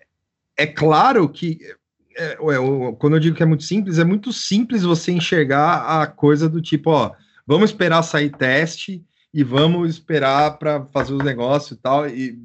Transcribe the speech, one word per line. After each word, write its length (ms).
é 100
claro 640
que, 320
é, 240
ué, 180
o, 360
quando 240
eu 20
digo 160
que 80
é 20
muito 180
simples, 360
é 60
muito 260
simples 520
você 280
enxergar 920
a 60
coisa 400
do 140
tipo, 300
ó, 200
vamos 260
esperar 300
sair 280
teste 760
e 100
vamos 460
esperar 680
pra 280
fazer 280
os 100
negócios 540
e 40
tal, 260
e, 380